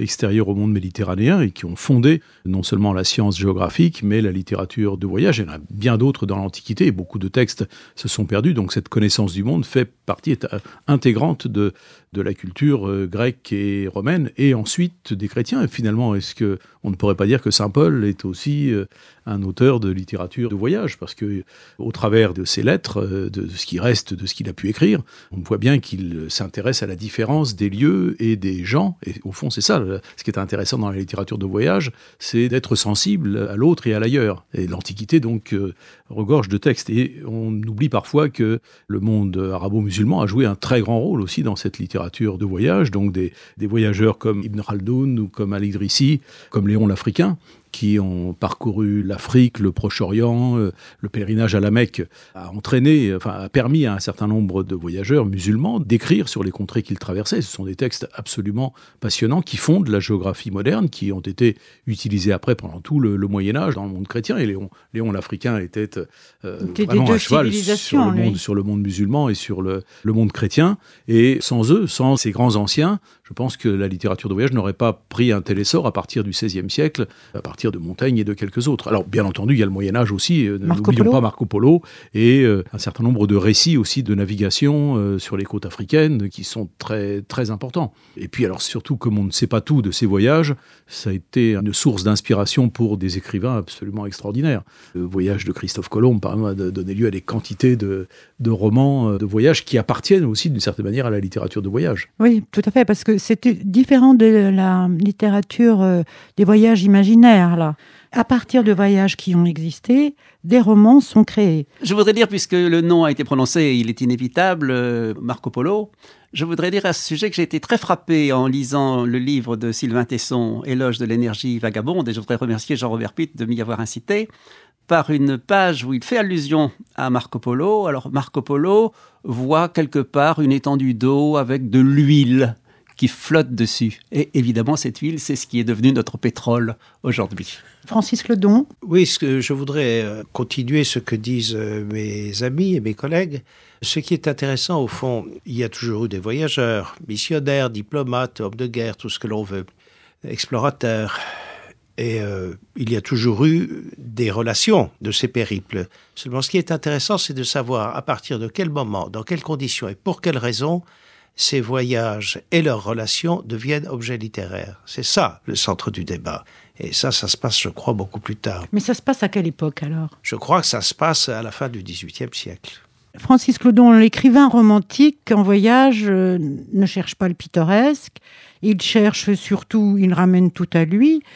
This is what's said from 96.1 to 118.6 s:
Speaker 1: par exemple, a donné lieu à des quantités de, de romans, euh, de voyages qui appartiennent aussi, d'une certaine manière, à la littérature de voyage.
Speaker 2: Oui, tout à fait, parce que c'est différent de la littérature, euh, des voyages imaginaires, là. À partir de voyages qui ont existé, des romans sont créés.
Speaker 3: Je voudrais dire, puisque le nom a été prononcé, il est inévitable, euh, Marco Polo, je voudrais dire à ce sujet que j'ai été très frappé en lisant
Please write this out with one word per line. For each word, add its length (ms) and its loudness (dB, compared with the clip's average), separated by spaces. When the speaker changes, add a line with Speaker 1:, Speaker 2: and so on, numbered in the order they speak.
Speaker 1:
par 140 -4
exemple, 280 -4
a 100 -4
donné 220 -6
lieu 140 0
à 40 -2
des 100 -6
quantités 560 0
de, 300 -6
de 120 0
romans, 600 2
euh, 60 -2
de 80 -4
voyages 380 2
qui 140 0
appartiennent 480 2
aussi, 240 0
d'une 100 -2
certaine 260 -4
manière, 200 -2
à 40 -2
la 120 -2
littérature 400 -6
de 80 -4
voyage. 400 -2
Speaker 2:
Oui, 320 4
tout 140 -2
à 60 -2
fait, 120 6
parce 220 -2
que 120 4
c'est 300 0
différent 680 6
de 100 8
la 360 2
littérature, 840 2
euh, 200 4
des 80 4
voyages 400 8
imaginaires, 720 8
là. 200 0
À 120 2
partir 400 2
de 80 4
voyages 440 4
qui 200 -2
ont 100 6
existé, 720 0
des 160 6
romans 400 8
sont 240 6
créés. 440 2
Speaker 3:
Je 100 0
voudrais 200 6
dire, 140 4
puisque 260 -4
le 280 4
nom 240 6
a 60 4
été 120 -2
prononcé, 520 2
il 140 0
est 120 -6
inévitable, 720 0
euh, 500 -2
Marco 300 -6
Polo, 400 -2
je 120 -4
voudrais 260 -2
dire 140 -2
à 80 0
ce 120 -8
sujet 240 -4
que 60 -10
j'ai 80 0
été 160 -2
très 180 -2
frappé 560 0
en 140 2
lisant 580 0